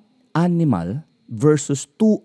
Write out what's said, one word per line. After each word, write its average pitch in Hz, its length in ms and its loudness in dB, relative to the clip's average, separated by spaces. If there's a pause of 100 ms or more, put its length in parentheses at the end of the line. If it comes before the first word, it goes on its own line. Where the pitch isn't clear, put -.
(320)
animal 151 720 0 (220)
versus 143 720 0
two 214 280 2